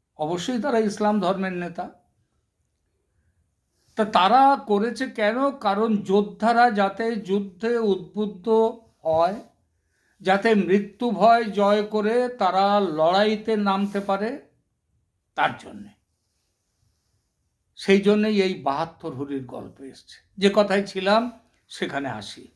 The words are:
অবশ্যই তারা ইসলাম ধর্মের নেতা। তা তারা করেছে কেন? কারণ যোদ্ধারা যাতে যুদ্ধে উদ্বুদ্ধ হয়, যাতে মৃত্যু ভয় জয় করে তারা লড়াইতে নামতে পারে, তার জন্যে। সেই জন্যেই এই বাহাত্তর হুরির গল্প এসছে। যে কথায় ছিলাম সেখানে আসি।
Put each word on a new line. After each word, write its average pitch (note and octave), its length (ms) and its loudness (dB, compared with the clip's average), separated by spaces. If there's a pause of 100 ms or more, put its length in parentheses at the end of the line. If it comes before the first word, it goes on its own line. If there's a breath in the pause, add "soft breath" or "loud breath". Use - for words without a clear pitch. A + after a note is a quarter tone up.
(180)
অবশ্যই F3 440 -4
তারা A#3+ 180 0
ইসলাম G#3+ 400 0
ধর্মের F#3+ 340 -2
নেতা। F3 360 -10 (2000)
তা A3 100 0
তারা B3 520 4 (100)
করেছে A#3 420 0
কেন? A#3 420 0
কারণ G#3+ 460 0
যোদ্ধারা G#3+ 760 2
যাতে G#3 440 -2
যুদ্ধে G3+ 600 -4
উদ্বুদ্ধ G3+ 720 -4 (540)
হয়, E3 320 2 (840)
যাতে G3 340 2
মৃত্যু G3+ 560 0
ভয় A3+ 320 4
জয় G3+ 400 0
করে G#3+ 460 0
তারা G3+ 500 2
লড়াইতে G3+ 760 0
নামতে G3+ 420 -2
পারে, G3+ 400 -4 (960)
তার C#3+ 220 -2
জন্যে। - 320 -18 (1900)
সেই G3 260 2
জন্যেই G#3 400 2
এই F#3+ 200 -2
বাহাত্তর D3 520 -6
হুরির C3+ 320 -8
গল্প A#2+ 360 -16
এসছে। - 340 -20 (220)
যে G3 160 4
কথায় G3+ 300 2
ছিলাম G#3 560 -2 (280)
সেখানে - 420 -6
আসি। G#2+ 460 -14